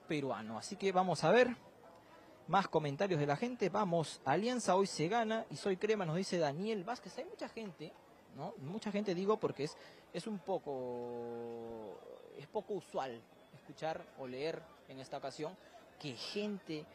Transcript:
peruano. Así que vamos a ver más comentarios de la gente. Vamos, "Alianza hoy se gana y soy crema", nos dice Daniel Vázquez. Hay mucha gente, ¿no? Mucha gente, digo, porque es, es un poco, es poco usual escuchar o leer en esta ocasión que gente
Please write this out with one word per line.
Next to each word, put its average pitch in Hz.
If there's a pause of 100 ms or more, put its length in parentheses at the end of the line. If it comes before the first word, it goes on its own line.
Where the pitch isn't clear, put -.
peruano. 127
Así -
que 196
vamos 180
a 160
ver 240 (960)
más 185
comentarios 156
de 143
la 143
gente. 240
Vamos, 170
"Alianza 196
hoy 196
se 160
gana 226
y 151
soy 190
crema", 208
nos 156
dice 190
Daniel 170
Vázquez. 226
Hay 269
mucha 349
gente, 185 (440)
¿no? 165
Mucha 185
gente, 202
digo, 196
porque 135
es, - (360)
es -
un 214
poco, 120 (400)
es 143
poco 208
usual 135 (340)
escuchar 160 (140)
o 135
leer 143 (260)
en 135
esta 139
ocasión 151 (420)
que 139
gente 190 (100)